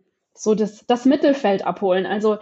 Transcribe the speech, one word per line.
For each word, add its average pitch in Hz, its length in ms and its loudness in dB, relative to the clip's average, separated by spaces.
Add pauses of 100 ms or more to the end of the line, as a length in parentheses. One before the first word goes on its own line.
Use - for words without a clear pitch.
(340)
so 214 200 -2
das, 208 320 -6
das 240 180 -2
Mittelfeld 277 600 2
abholen. 185 400 -2
Also 208 360 -2